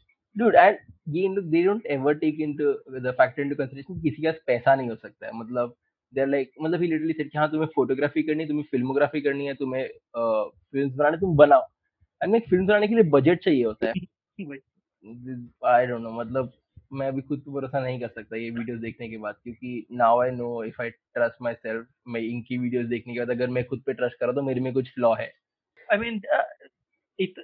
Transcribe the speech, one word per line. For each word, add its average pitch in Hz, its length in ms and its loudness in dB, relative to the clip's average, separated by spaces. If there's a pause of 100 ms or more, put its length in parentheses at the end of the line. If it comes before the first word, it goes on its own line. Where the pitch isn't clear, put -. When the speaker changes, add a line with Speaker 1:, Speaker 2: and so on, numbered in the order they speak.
(400)
Speaker 1:
Dude, 220 160 6
and 196 200 8 (320)
ये 170 160 -2
इन 190 100 0
लोग, 196 100 -4
they 165 180 2
don't 208 240 2
ever 143 280 2
take 151 260 -2
into 147 240 -4 (240)
the 127 240 -4
factor 127 260 2
into 143 180 -4
consideration 139 460 -8
कि 151 80 0
किसी - 120 -10
के 160 80 2
पास 160 160 -6
पैसा 123 280 4
नहीं 131 140 -2
हो 113 80 -6
सकता 110 300 -16
है। 113 80 -12
मतलब, 120 420 -6 (380)
they're 139 200 0
like, 135 140 0 (140)
मतलब 165 180 0
he 175 60 0
literally 160 320 -2
said 139 120 -4
कि 147 80 -6
हाँ, 151 120 2
तुम्हें 156 240 0
फोटोग्राफी 139 480 0
करनी 151 200 -2
है, 156 60 -6
तुम्हें 147 220 -2
फिल्मोग्राफी 135 500 0
करनी 139 260 -2
है, 139 80 -6
तुम्हें, 131 340 -4
अ, 113 640 -4 (220)
फिल्म्स 139 220 -2
बनाने, 147 220 2
तुम 175 200 0
बनाओ। 143 300 10 (560)
And 185 100 0
मैं 233 80 4
फिल्म 185 260 2
बनाने 208 220 4
के 226 60 0
लिए 226 100 8
बजट 147 340 4
चाहिए 139 260 2
होता 107 220 -2
है। - 60 0
Speaker 2:
<laughs> - 480 -12
वही। 143 180 -12 (1080)
Speaker 1:
I 123 240 6
don't 117 160 -6
know, 113 140 -10
मतलब 123 320 -4 (400)
मैं 135 160 -4
अभी 135 140 -6
खुद 135 180 -6
पे 147 100 -18
भरोसा 135 300 -6
नहीं 127 200 -6
कर 117 80 -8
सकता 113 280 -12
ये 117 140 -6
वीडियोज़ 117 300 -8
देखने 113 280 -10
के 110 100 -12
बाद, 107 240 -10
क्योंकि 120 500 -12
now 120 240 4
I 127 140 4
know 120 300 -6
if 110 200 -10
I 117 100 -6 (280)
trust 120 280 0
myself, 113 380 -6 (240)
मैं 117 120 -4
इनकी 120 380 -6
वीडियोज़ 123 280 -2
देखने 117 280 -6
के 120 60 -6
बाद 120 100 -4
अगर 123 180 -2
मैं 123 160 -2
खुद 123 220 -8
पे - 60 -2
ट्रस्ट 123 260 -4
करा 123 140 -2
तो 139 100 -2
मेरे 131 180 -2
में 127 120 -4
कुछ 127 220 -2
फ्लॉ 117 200 4
है। 113 180 -8 (640)
Speaker 2:
I - 20 2
mean, 226 280 -4
अ, - 300 0 (680)
इत-, 180 220 -4